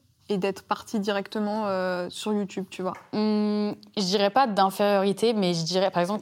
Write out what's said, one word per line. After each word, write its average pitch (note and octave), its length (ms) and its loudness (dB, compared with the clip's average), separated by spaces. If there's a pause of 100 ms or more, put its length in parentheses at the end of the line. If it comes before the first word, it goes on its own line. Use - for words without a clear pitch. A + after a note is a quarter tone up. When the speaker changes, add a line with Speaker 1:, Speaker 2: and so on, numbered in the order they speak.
(300)
Speaker 1:
et G#3 80 0
d'être G3 260 -2
partie - 360 -4
directement, G#3 680 -2
euh, F#3 440 -2
sur - 240 -6
YouTube, G3+ 360 -4
tu - 120 -12
vois ? F#3 120 -4 (200)
Speaker 2:
Hum, G#3 640 0 (220)
je G#3 60 0
dirais G3+ 260 2
pas C4+ 180 4
d'infériorité, G3 880 2
mais F#3 200 2
je E3 100 -2
dirais, F#3 260 2
par F3 120 0
exemple, G3 200 0